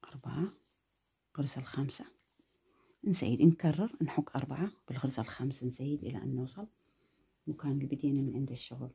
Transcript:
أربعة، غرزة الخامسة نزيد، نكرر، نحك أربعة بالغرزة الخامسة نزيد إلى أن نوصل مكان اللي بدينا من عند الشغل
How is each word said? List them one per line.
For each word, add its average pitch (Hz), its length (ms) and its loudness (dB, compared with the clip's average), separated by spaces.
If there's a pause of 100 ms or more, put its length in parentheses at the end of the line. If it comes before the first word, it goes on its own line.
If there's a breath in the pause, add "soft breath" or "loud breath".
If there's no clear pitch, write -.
أربعة، 143 440 -2 (840)
غرزة 143 220 -2
الخامسة 135 440 -4 (1000 soft breath)
نزيد، 131 380 4
نكرر، 165 600 6
نحك - 340 -2
أربعة 139 340 -2 (180)
بالغرزة 127 340 -2
الخامسة 123 440 -4
نزيد 139 380 -4
إلى 135 140 -6
أن 131 180 -4
نوصل 131 320 -6 (760 soft breath)
مكان 151 260 -4
اللي 139 140 0
بدينا 139 360 2
من 127 120 0
عند 135 160 -2
الشغل 127 440 -8